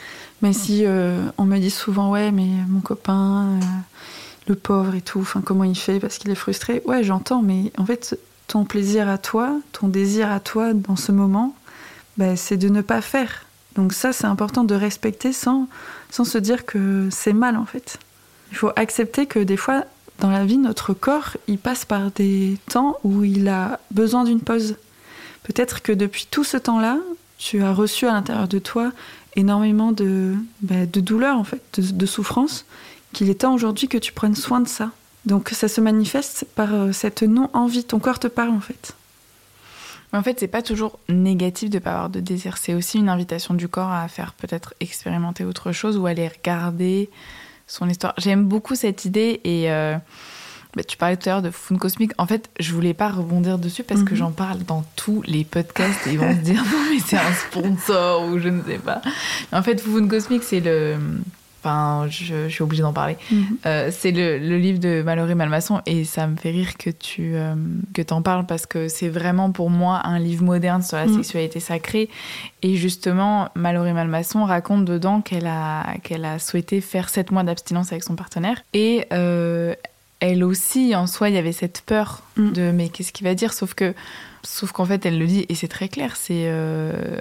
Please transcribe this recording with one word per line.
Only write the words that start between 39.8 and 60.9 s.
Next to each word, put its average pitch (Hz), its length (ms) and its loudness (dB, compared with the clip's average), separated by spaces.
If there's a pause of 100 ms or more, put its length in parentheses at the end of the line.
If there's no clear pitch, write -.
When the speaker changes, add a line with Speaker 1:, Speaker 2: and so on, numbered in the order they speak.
Speaker 2:
Mais 202 80 0
en 196 40 0
fait, 247 160 0
c'est 202 80 0
pas 214 160 -2
toujours 220 440 -4
négatif 180 600 2
de 202 100 0
pas 180 120 -4
avoir 175 180 -2
de 185 100 -6
désir. 180 380 -6
C'est - 160 -4
aussi 175 240 -2
une 208 120 4
invitation 180 440 -2
du 175 140 0
corps 185 240 -4
à 170 160 -2
faire 175 260 -10
peut-être - 460 -10
expérimenter 175 680 -4
autre 180 260 -6
chose 208 260 -2
ou 180 100 0
aller 170 200 -2
regarder 175 840 -2 (580)
son - 200 -4
histoire. 180 300 -2
J'aime 196 280 4
beaucoup 214 280 0
cette 208 320 -2
idée 214 380 2
et, 170 280 0
euh... 156 240 0 (800)
Bah, - 80 -4
tu - 140 -12
parlais 180 200 2
tout 185 120 -4
à 185 40 2
l'heure 196 100 0
de 170 80 -2
Foufoune - 260 -2
Cosmique. 214 400 0
En 175 80 0
fait, 220 240 -2 (100)
je 165 140 -4
voulais 170 220 2
pas 208 140 0
rebondir 180 500 0
dessus 175 240 -4
parce 202 180 2
que 196 100 2
Speaker 1:
Mhm. 214 60 0
Speaker 2:
j'en 170 140 0
parle 185 320 -4
dans 160 200 -2 (120)
tous 208 320 -2
les 151 160 0
podcasts 180 640 -2
et 139 60 0
ils 156 60 0
vont 160 120 2
se 175 100 2
dire, 185 220 2
<laughs> « 208 80 0
Non, 302 80 2 (120)
mais 277 140 4
c'est 196 120 2
un 175 160 2
sponsor » 180 960 0
ou 175 100 2
je 175 100 0
ne 180 140 0
sais 185 160 -6
pas. - 220 -4 (500)
Mais 180 80 2
en 190 40 2
fait, 226 160 2
Foufoune 214 280 2
Cosmique, 220 360 2
c'est 190 160 0
le, 156 360 2 (680)